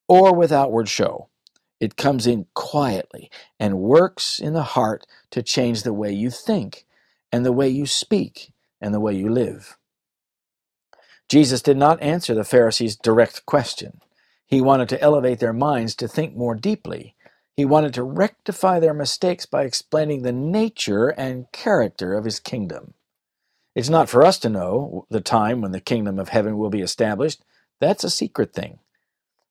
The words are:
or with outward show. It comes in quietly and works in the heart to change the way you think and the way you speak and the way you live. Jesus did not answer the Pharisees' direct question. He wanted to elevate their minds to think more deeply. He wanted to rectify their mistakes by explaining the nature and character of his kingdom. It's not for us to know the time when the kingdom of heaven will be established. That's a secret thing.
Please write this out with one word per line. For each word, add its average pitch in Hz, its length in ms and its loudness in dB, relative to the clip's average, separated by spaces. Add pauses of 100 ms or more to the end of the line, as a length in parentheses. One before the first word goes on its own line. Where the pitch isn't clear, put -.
or 185 240 8
with 170 200 2
outward 117 340 0
show. - 400 -4 (540)
It 107 160 -6
comes 135 280 0
in 117 280 0
quietly - 760 -4 (300)
and 98 220 -2
works 160 580 2
in 151 140 -4
the 160 100 -2
heart 113 420 -2 (260)
to 123 120 -6
change 120 400 -2
the 117 100 -4
way 104 200 -4
you 110 180 -4
think 139 560 -6 (420)
and 120 160 0
the 127 60 2
way 135 160 2
you 139 180 -2
speak - 680 -4 (260)
and 104 140 -4
the 104 80 0
way 107 120 0
you 98 160 -2
live. - 480 -4 (1500)
Jesus 131 340 4
did 143 140 4
not 147 260 2
answer 156 320 -2
the 107 120 -2
Pharisees' 113 500 2
direct 113 500 2
question. - 560 -4 (440)
He 135 160 2
wanted 131 280 2
to 131 120 -4
elevate 131 380 4
their 117 120 0
minds 120 440 -2
to 117 120 -6
think 156 280 -6
more 117 200 -4
deeply. 107 600 -6 (420)
He 147 80 2
wanted 147 300 4
to 123 80 -4
rectify 180 760 -2
their 160 140 4
mistakes 160 520 -4
by 139 180 -2
explaining 147 580 -4
the 123 100 -2
nature 139 800 0
and 127 420 -8
character 107 600 -2
of 107 100 -2
his 110 160 -6
kingdom. 92 540 -10 (840)
It's 120 140 -4
not 156 200 4
for 123 140 6
us 185 160 6
to 120 100 -2
know 98 600 -4
the 107 120 -4
time 113 400 0
when 95 120 -6
the 95 80 -6
kingdom 101 360 -4
of 95 120 -6
heaven 107 280 0
will 107 120 -2
be 101 120 -2
established. 107 640 -2 (380)
That's 165 240 0
a 175 40 -4
secret - 440 -4
thing. - 260 -12 (720)